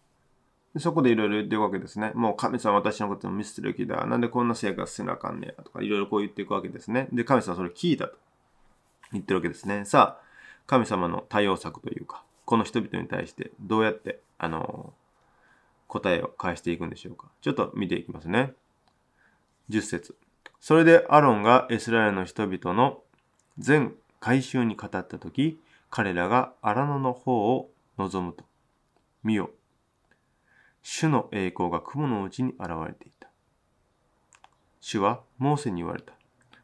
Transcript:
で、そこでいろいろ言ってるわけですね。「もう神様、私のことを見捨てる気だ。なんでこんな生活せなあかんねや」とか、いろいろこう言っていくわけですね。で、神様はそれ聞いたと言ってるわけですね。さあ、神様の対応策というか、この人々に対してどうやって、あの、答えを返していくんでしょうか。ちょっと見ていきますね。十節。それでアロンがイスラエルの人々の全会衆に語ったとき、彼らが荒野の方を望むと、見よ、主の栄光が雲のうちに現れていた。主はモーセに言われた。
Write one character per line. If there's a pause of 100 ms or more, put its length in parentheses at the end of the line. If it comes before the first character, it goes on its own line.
(760)
で、
そ
こ
で
い
ろ
い
ろ
言
っ
て
る
わ
け
で
す
ね。
「も
う
神
様、
私
の
こ
と
を
見
捨
て
る
気
だ。
な
ん
で
こ
ん
な
生
活
せ
な
あ
か
ん
ね
や」
と
か、
い
ろ
い
ろ
こ
う
言
っ
て
い
く
わ
け
で
す
ね。
で、
神
様
は
そ
れ
聞
い
た
と (920)
言
っ
て
る
わ
け
で
す
ね。
さ
あ、 (440)
神
様
の
対
応
策
と
い
う
か、 (220)
こ
の
人
々
に
対
し
て
ど
う
や
っ
て、 (180)
あ
の、 (960)
答
え
を
返
し
て
い
く
ん
で
し
ょ
う
か。 (140)
ち
ょ
っ
と
見
て
い
き
ま
す
ね。 (1120)
十
節。 (440)
そ
れ
で
ア
ロ
ン
が
イ
ス
ラ
エ
ル
の
人
々
の (560)
全 (240)
会
衆
に
語
っ
た
と
き、 (300)
彼
ら
が (100)
荒
野
の
方
を (280)
望
む
と、 (800)
見
よ、 (1300)
主
の
栄
光
が
雲
の
う
ち
に
現 (160)
れ
て
い
た。 (1500)
主
は (160)
モ
ー
セ
に
言
わ
れ
た。 (500)